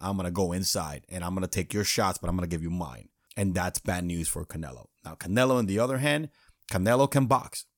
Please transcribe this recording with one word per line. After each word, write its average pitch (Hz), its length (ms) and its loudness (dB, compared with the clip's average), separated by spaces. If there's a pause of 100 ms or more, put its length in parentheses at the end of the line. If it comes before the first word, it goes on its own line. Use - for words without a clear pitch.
I'm 98 180 -2
gonna 90 140 -2
go 87 200 2
inside, 87 560 -2
and 90 160 -8
I'm 90 100 -4
gonna 92 140 -2
take 90 260 -4
your 101 120 0
shots, 98 320 2
but 87 120 -4
I'm 90 60 0
gonna 90 120 0
give 82 160 -2
you 85 80 -4
mine." 69 380 -8 (280)
And 98 160 0
that's 90 260 -2
bad 90 240 -2
news 85 240 -2
for 80 180 -4
Canelo. 65 420 -10 (180)
Now, 80 100 -8
Canelo, 127 400 2
on 113 120 2
the 98 120 2
other 127 200 2
hand, 147 300 0 (400)
Canelo 117 400 4
can 135 180 4
box. - 380 0 (120)